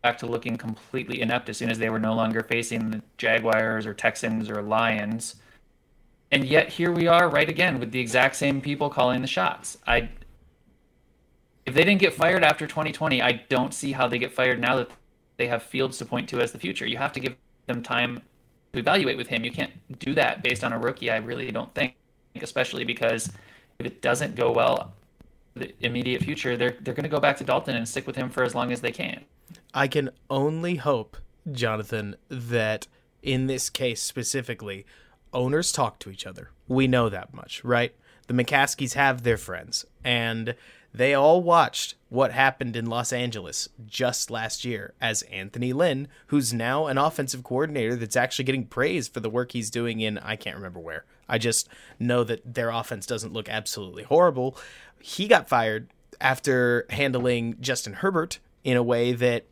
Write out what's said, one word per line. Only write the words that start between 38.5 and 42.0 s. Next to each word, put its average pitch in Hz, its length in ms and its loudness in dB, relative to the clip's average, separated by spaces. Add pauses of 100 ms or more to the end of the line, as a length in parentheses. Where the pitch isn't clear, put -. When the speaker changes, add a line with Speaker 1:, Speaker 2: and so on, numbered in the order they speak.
Speaker 2:
have 135 280 2
their 117 160 2
friends, - 480 -8 (180)
and 117 520 -2 (380)
they 135 200 4
all 156 280 8
watched 170 520 4 (160)